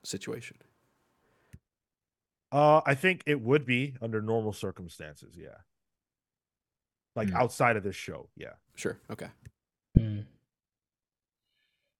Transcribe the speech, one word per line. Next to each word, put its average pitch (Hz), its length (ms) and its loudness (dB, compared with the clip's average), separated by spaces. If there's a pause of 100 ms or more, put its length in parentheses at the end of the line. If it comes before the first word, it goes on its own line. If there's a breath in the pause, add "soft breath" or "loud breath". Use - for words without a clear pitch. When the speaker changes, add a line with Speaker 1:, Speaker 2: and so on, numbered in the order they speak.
Speaker 1:
situation? - 540 -12 (1900 soft breath)
Speaker 2:
Uh, 151 340 6
I 139 80 4
think 180 320 2
it 147 140 0
would 127 260 4
be 127 340 0
under 113 220 -2
normal 110 300 0
circumstances, 85 840 -12
yeah. 78 200 -18 (1600)
Like, 107 140 -2
Speaker 3:
Hmm. 90 60 -4
Speaker 2:
outside 120 400 2
of 101 60 -4
this 95 140 -6
show, - 400 -12
yeah. - 180 -16 (220)
Speaker 1:
Sure, - 240 -8 (100)
okay. - 200 -12 (680)
Speaker 4:
Hmm. 107 240 2 (1800)